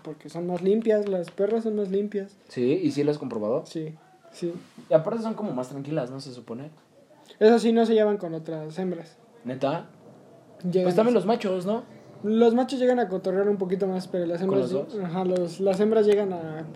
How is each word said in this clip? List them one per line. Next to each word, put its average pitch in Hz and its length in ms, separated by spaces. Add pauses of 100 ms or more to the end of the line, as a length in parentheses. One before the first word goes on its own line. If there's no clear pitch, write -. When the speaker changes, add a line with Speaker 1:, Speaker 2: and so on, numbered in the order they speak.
Speaker 1:
porque 151 260
son 170 180
más 175 140
limpias, 214 480
las 180 220
perras 214 320
son 220 120
más 208 140
limpias. 202 480 (120)
Speaker 2:
Sí, 127 340
¿y 143 80
sí 143 120
lo 147 80
has 147 60
comprobado? 117 480
Speaker 1:
Sí, 156 300 (360)
sí. 170 220 (360)
Speaker 2:
Y - 40
aparte 202 300
son 220 100
como 202 200
más 127 160
tranquilas, 139 420
¿no? 135 80
Se 135 140
supone. 120 360 (720)
Speaker 1:
Eso 226 200
sí, 220 140
no 226 140
se 226 60
llevan 214 240
con 175 180
otras 156 440
hembras. 170 380 (260)
Speaker 2:
¿Neta? 131 460 (720)
Speaker 1:
Llegan 180 200
Speaker 2:
Pues 180 120
también 226 200
Speaker 1:
a 214 40
Speaker 2:
los 175 60
machos, 190 400
¿no? 226 180 (400)
Speaker 1:
Los 226 320
machos 262 240
llegan 247 200
a 220 100
cotorrear 190 400
un 202 80
poquito 190 280
más, 185 220
pero 175 180
las 170 140
Speaker 2:
¿Con 190 140
Speaker 1:
hembras 175 180
Speaker 2:
los - 220
dos? 208 100
Speaker 1:
ajá, 180 220
los, 180 340
las 190 220
hembras 214 240
llegan 202 260
a 160 280
Speaker 2:
¿A 160 40 (120)